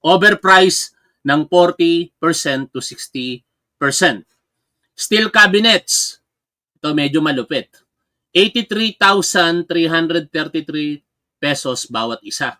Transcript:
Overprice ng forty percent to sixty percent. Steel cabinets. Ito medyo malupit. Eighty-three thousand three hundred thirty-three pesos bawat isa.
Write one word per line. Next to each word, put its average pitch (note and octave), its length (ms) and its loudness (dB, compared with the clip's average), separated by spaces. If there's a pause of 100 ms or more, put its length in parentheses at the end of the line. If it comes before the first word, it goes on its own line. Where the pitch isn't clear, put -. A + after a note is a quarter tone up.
Overprice F#3+ 960 2 (260)
ng D3 240 0
forty E3+ 720 2
percent C#3+ 560 -4
to B2+ 80 -8
sixty B2+ 600 -12 (340)
percent. C#3 480 0 (720)
Steel G#3+ 340 -2
cabinets. G#3 880 2 (640)
Ito D3+ 100 -4
medyo D3 320 0
malupit. C3+ 480 -4 (640)
Eighty-three G#3+ 640 0
thousand F3 720 0
three E3 160 0
hundred E3 480 -2
thirty-three D3+ 640 -6 (400)
pesos C3+ 480 -4
bawat A#2 400 -6
isa. - 340 -8